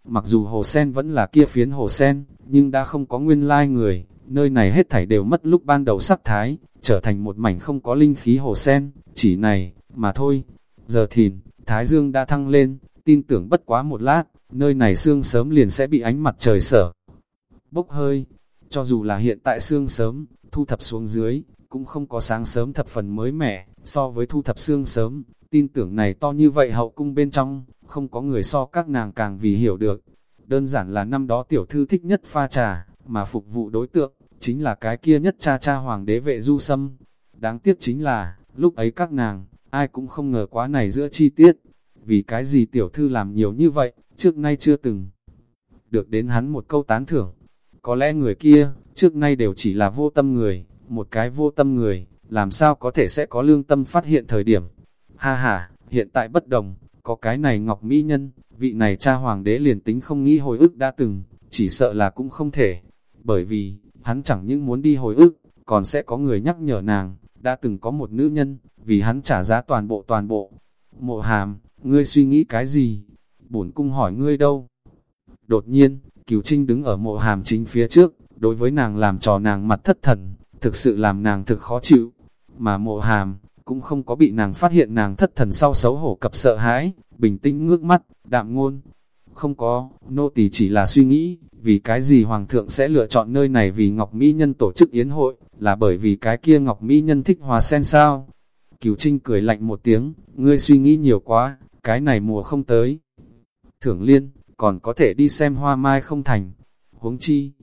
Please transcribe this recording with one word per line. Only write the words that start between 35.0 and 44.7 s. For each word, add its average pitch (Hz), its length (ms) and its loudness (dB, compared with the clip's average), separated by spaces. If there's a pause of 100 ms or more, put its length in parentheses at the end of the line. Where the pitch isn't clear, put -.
nhất 185 200 -2
cha 139 180 0
cha 143 180 -2
hoàng 120 300 -8
đế 107 140 -2
Vệ 127 220 -4
Du 139 180 0
Sâm. 139 380 -4 (400)
Đáng 113 220 -8
tiếc 185 200 0
chính 127 240 -6
là, 107 340 -4 (180)
lúc 170 200 0
ấy 117 160 -2
các 165 200 -6
nàng, 107 340 -6 (240)
ai 139 180 -4
cũng 131 200 -12
không 143 240 -8
ngờ 110 180 -4
quá 117 180 -6
này 131 220 -2
giữa 143 220 -4
chi 151 180 2
tiết. 160 260 8 (500)
Vì 107 160 2
cái 117 240 -6
gì 135 200 2
tiểu 110 240 -2
thư 147 200 -4
làm 104 240 -4
nhiều 104 200 0
như 151 160 2
vậy, 139 240 -2 (220)
trước 165 220 0
nay 147 180 0
chưa 147 200 2